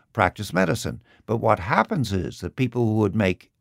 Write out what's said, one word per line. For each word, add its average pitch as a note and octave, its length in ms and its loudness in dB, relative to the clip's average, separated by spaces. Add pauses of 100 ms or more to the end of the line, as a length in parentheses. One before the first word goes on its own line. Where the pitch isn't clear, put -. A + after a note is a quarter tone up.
(120)
practice F3+ 400 0
medicine. E3 500 -2 (240)
But A2+ 120 -2
what A2 220 2
happens D3 520 -2
is F2 300 -4
that - 160 -8
people B2 280 0
who G#2+ 100 2
would G#2 200 2
make G2 460 0